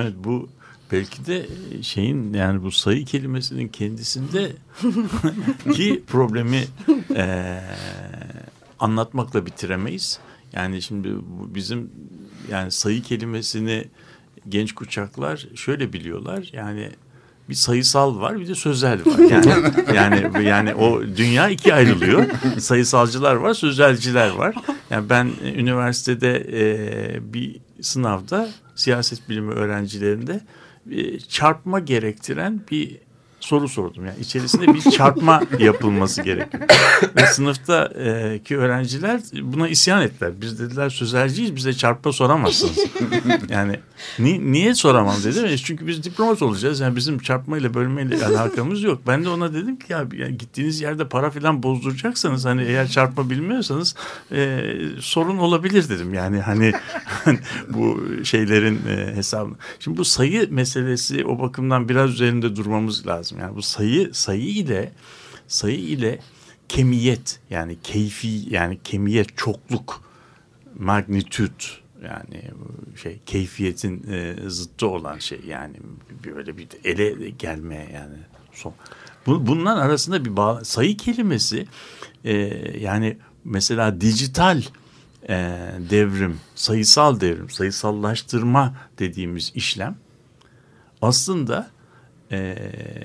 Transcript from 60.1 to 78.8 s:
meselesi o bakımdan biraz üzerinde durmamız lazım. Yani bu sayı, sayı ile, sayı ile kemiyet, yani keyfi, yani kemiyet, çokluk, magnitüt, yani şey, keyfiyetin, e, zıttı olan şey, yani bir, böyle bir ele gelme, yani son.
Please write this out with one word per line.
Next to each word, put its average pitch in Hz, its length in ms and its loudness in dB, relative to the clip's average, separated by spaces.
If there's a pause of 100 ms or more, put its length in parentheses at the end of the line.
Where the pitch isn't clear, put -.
meselesi 131 760 -2
o 123 140 -2
bakımdan 127 500 0
biraz 131 220 4
üzerinde 117 460 0
durmamız 107 500 -2
lazım. 87 320 -6
Yani 92 180 -10
bu 104 60 -8
sayı, 120 520 0
sayı 110 340 -2
ile, 151 440 -2 (560)
sayı 117 300 -2
ile 131 420 -2 (480)
kemiyet, 123 720 2 (100)
yani 85 320 -6
keyfi, 107 680 -4
yani 87 340 -2
kemiyet, 101 520 0
çokluk, - 640 -6 (760)
magnitüt, 98 1000 -2 (220)
yani - 400 -14 (600)
şey, 85 240 -12
keyfiyetin, 95 880 -4
e, 87 240 -6 (100)
zıttı 90 420 -6
olan 80 300 -6
şey, - 300 -10
yani 73 280 -12 (480)
bir, 73 100 -14
böyle 73 220 -14
bir 82 120 -18 (160)
ele 101 460 -2
gelme, 78 640 -12
yani 73 220 -16 (360)
son. - 220 -16 (520)